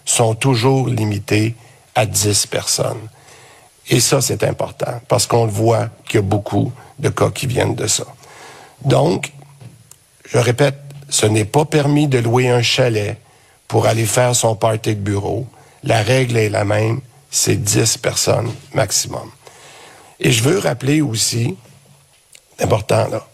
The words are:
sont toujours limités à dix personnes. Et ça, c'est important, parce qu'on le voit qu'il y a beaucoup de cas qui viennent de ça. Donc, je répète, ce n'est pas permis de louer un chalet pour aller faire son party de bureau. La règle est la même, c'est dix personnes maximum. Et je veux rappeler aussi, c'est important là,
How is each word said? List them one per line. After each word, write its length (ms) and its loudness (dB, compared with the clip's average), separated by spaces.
sont 300 2
toujours 540 2
limités 680 -2
à 100 2
dix 400 0
personnes. 640 -4
Et 120 2
ça, 200 2
c'est 240 -2
important, 640 -6
parce 180 0
qu'on 180 2
le 60 0
voit 380 0
qu'il 100 -2
y 20 4
a 40 4
beaucoup 500 -2
de 100 -2
cas 220 0
qui 160 -8
viennent 280 -2
de 120 -4
ça. 180 -2
Donc, 480 0
je 140 0
répète, 400 2
ce 180 0
n'est 180 2
pas 200 2
permis 440 2
de 100 2
louer 300 2
un 140 2
chalet 560 0
pour 180 0
aller 200 2
faire 280 2
son 220 0
party 380 0
de 60 -4
bureau. 460 -2
La 180 2
règle 340 2
est 120 2
la 160 -2
même, 360 0
c'est 260 0
dix 420 0
personnes 520 -2
maximum. 580 -4
Et 100 2
je 120 0
veux 160 2
rappeler 440 0
aussi, 540 -2
c'est 80 -2
important 440 0
là, 260 -8